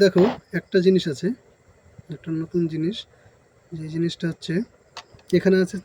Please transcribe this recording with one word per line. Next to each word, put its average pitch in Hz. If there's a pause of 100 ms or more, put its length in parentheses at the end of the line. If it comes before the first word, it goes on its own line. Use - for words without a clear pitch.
দেখো 185 (360)
একটা -
জিনিস 185
আছে, 170 (840)
একটা 165 (120)
নতুন 170 (100)
জিনিস, 160 (760)
যে 156
জিনিসটা 170
হচ্ছে - (840)
এখানে 190
আছে 185